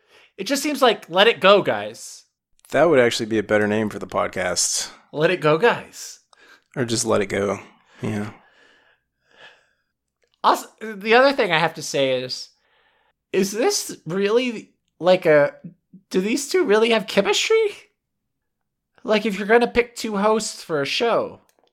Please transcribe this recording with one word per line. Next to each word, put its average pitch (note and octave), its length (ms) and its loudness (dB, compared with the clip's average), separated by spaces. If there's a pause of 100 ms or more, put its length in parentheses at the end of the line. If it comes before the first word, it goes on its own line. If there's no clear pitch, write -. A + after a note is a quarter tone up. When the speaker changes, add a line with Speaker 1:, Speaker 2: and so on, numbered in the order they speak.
(380)
Speaker 1:
it G3 60 -8
just C4+ 180 -4
seems D4 220 -4
like, - 260 2
let F#3+ 180 4
it A#3 120 0
go, F#3+ 240 6
guys. A2 640 -8 (460)
Speaker 2:
That D3+ 180 4
would C#3 100 4
actually A#2+ 280 2
be A2 120 0
a G2+ 40 0
better G#2 240 2
name G#2+ 220 0
for G2+ 80 -10
the F#2+ 80 -12
podcast. F#2 840 -4 (200)
Speaker 1:
Let D#3 200 0
it F3+ 100 -4
go, D3+ 160 2
guys. - 640 -4 (560)
Speaker 2:
Or C3 100 -4
just A2+ 200 -2
let G#2+ 160 2
it G2 60 -4
go. G2+ 320 -4 (420)
Yeah. G#2+ 300 -8 (2000)
Speaker 1:
Also, C4+ 240 0 (140)
the A3 340 -4
other C4+ 180 6
thing A#3 180 0
I D#3+ 80 4
have D#3+ 160 0
to D3+ 60 -12
say C3+ 400 0
is, - 280 -10 (840)
is G3 200 0
this D#4 540 -4
really, G#3 680 -2 (260)
like, F3+ 260 2
a, D3 300 4 (560)
do F#3 100 0
these A3+ 280 -2
two F#4 160 2
really G#3+ 260 4
have A3 160 0
chemistry? G#4 640 0 (1300)
Like, G#3+ 220 0
if G3+ 140 -4
you're G#3 80 -6
gonna A#3+ 200 4
pick - 280 -2
two G#3+ 220 -6
hosts G#3+ 440 0
for D3+ 200 -4
a C#3 40 -2
show, C3+ 560 -2 (320)